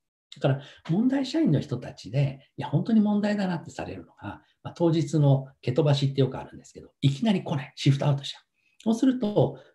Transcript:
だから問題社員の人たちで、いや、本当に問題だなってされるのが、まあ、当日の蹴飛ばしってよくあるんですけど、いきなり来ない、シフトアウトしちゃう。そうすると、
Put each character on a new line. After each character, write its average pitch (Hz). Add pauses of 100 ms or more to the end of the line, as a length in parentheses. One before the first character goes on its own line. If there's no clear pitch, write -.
(360)
だ -
か 160
ら 135 (280)
問 208
題 262
社 294
員 277
の 131
人 -
た -
ち -
で、 135
い 143
や、 -
本 170
当 233
に 220
問 208
題 208
だ 196
な 180
っ 151
て -
さ -
れ 95
る 92
の -
が、 - (220)
ま -
あ、 -
当 170
日 156
の 143 (140)
蹴 123
飛 151
ば 147
し 139
っ 135
て -
よ 131
く -
あ -
る -
ん -
で -
す -
け -
ど、 - (100)
い 139
き 139
な 226
り 180
来 170
な 139
い、 -
シ -
フ 139
ト 143
ア 147
ウ 139
ト -
し -
ち -
ゃ -
う。 - (400)
そ 220
う 226
す 277
る 254
と、 202 (180)